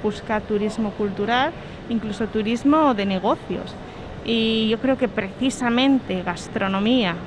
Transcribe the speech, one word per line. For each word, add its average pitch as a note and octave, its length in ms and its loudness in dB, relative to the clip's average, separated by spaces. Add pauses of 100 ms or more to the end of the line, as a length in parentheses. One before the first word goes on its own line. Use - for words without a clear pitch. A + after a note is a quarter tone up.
busca G#3+ 380 -2
turismo G#3 500 0
cultural, G#3+ 600 0 (380)
incluso A3 380 -2
turismo B3 680 4
de G3+ 120 0
negocios. F#3+ 680 -2 (500)
Y A3+ 460 2
yo A3 80 2
creo C4 200 2
que B3+ 100 0
precisamente A#3 1120 2
gastronomía G3 920 0 (120)